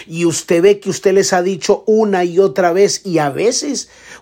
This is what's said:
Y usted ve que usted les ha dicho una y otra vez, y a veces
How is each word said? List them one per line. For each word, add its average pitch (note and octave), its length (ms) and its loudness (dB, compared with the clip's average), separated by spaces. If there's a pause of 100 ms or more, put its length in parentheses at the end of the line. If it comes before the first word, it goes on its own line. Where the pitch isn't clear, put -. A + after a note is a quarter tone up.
Y E3 160 -4
usted E3+ 380 0
ve G3+ 180 4
que G3 100 -6
usted F#3+ 240 -2
les G3 180 2
ha F3+ 100 2
dicho F#3+ 440 -2
una G#3+ 380 2
y F3 160 0
otra F#3 320 2
vez, G3 340 0
y E3+ 120 -2
a D3 120 -2
veces A3+ 580 -4 (340)